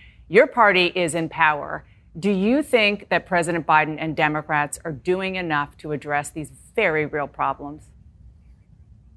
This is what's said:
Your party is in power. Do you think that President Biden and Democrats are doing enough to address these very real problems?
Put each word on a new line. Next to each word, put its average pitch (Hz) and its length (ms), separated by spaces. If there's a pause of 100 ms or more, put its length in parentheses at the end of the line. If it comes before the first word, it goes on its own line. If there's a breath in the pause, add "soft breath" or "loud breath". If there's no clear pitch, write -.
(300 soft breath)
Your 226 180
party 185 480
is 170 180
in 165 140
power. 151 560 (340 soft breath)
Do 196 140
you 220 320
think 208 460
that 175 160
President 170 420
Biden 156 320
and 156 160
Democrats 151 680
are 165 80
doing 185 420
enough 156 440
to 156 120
address 147 380
these 151 220 (220)
very 156 320
real 143 220
problems? 143 640 (1300)